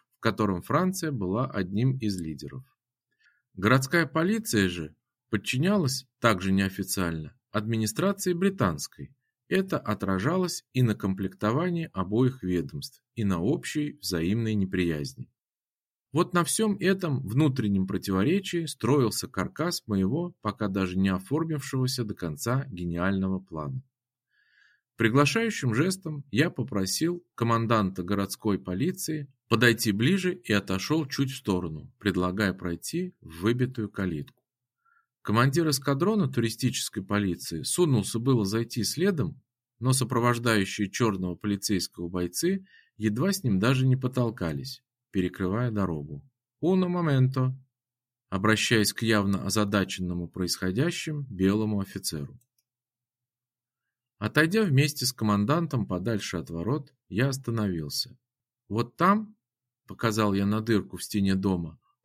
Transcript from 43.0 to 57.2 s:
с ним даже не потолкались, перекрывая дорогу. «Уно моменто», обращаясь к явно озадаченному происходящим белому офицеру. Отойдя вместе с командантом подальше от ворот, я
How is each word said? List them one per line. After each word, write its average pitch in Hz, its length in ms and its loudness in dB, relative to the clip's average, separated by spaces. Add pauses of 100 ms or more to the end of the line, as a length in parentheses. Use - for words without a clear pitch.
с - 100 -4
ним 101 160 2
даже 131 280 4
не 127 100 4
потолкались, 110 880 -2 (300)
перекрывая 98 580 0
дорогу. 80 540 -4 (340)
«Уно 180 300 2
моменто», 131 680 2 (760)
обращаясь 107 640 2
к - 100 -6
явно 101 440 2
озадаченному 95 800 0
происходящим 131 1040 -2
белому 101 480 2
офицеру. 73 640 -6 (1800)
Отойдя 160 460 2
вместе 147 420 2
с - 60 -2
командантом 110 760 0
подальше 95 520 -4
от 82 120 -8
ворот, 104 420 -4 (160)
я 113 200 0